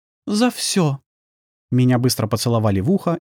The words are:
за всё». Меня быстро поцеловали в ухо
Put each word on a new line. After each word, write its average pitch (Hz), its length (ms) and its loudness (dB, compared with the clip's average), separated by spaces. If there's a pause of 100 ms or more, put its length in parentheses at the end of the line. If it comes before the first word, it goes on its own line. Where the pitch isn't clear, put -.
(300)
за 226 220 0
всё». 151 480 -2 (720)
Меня 127 260 4
быстро 120 300 -2
поцеловали 110 520 0
в 107 120 0
ухо 165 300 0